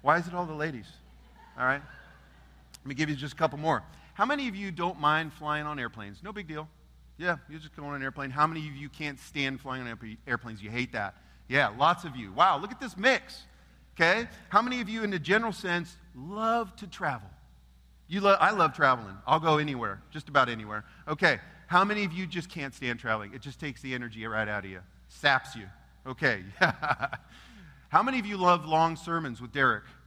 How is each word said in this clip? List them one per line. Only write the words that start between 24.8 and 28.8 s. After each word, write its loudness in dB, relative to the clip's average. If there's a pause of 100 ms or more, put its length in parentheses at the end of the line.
saps 0
you. -14 (360)
Okay. 0 (160)
<laughs> -4
How 6
many 0
of -6
you -6
love 4
long 2